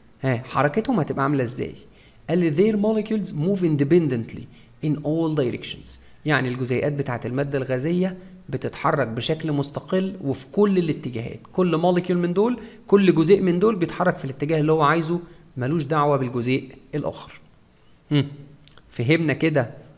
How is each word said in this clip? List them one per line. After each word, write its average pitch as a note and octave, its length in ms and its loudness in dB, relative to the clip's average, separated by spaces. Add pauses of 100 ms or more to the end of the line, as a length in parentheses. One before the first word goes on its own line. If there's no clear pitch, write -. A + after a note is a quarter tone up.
(220)
ها، C3 160 0
حركتهم D3 640 -2
هتبقى C3+ 240 -2
عاملة C#3 200 0
إزاي؟ A#2+ 300 -6 (560)
قال E3+ 100 2
لي E3+ 160 2
their G#3+ 200 4
molecules G#3+ 540 0
move F3 320 0
independently C#3+ 800 2 (440)
in D3+ 180 0
all D#3 380 0
directions. - 560 -6 (280)
يعني B2+ 240 2
الجزيئات B2+ 440 -2
بتاعة C3+ 320 -4
المادة C#3 320 -2
الغازية D#3+ 600 -2 (320)
بتتحرك C3+ 580 -2
بشكل D#3 440 -4
مستقل F#3+ 720 -2
وفي C3+ 280 -6
كل G3+ 260 4
الاتجاهات، B2 600 -4 (120)
كل F3 260 2
موليكيول F3+ 420 2
من F3 140 0
دول، A#3 260 2 (280)
كل F#3+ 280 6
جزيء E3 260 6
من F3+ 180 2
دول G#3+ 160 4
بيتحرك F3 420 0
في - 80 -12
الاتجاه D3 340 -2
اللي D3+ 120 2
هو D#3 100 4
عايزه، D#3+ 380 2 (380)
ملوش C#3+ 260 0
دعوة D3 340 2
بالجزيء B2+ 580 -2 (200)
الآخر. - 360 -8 (800)
هم، C#3+ 160 2 (600)
فهمنا D3 440 2
كده C#3+ 360 0 (280)